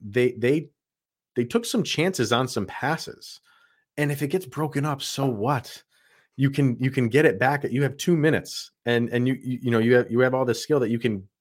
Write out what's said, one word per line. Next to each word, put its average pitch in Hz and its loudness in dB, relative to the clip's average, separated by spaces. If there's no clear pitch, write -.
they, 120 0
they, 135 0
they 123 0
took 233 -2
some 208 0
chances 147 0
on 123 2
some 104 -4
passes. - -8
And 147 0
if 139 -4
it 147 -2
gets 185 -2
broken 147 -4
up, 143 -4
so - -4
what? 123 -2
You 135 2
can, 139 2
you 131 0
can 127 2
get 135 4
it 107 4
back. 143 2
You 131 -2
have 139 -2
two 175 2
minutes, - -2
and, 117 2
and 120 0
you, 131 0
you, 127 -6
you 123 0
know, 113 4
you 117 4
have, 123 4
you 117 2
have 127 4
all 131 0
this 117 0
skill 147 2
that 117 2
you 117 0
can 104 -2